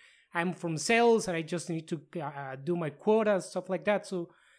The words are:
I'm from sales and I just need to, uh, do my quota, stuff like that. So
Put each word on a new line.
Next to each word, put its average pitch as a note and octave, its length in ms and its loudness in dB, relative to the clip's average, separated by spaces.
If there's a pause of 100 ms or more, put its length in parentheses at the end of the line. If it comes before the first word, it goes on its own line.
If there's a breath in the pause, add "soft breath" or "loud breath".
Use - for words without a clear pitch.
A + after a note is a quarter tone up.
(340 loud breath)
I'm F3 200 0
from E3 240 -4
sales A#3 500 4
and E3+ 100 -2
I E3 60 -2
just D#3+ 260 -6
need D#3+ 180 -6
to, D#3 140 -4 (200)
uh, C#3 360 -6
do D3 180 -2
my E3 140 -2
quota, G#3 520 2
stuff - 280 -8
like E3+ 160 -2
that. G3+ 200 2
So F3 240 -6 (280 soft breath)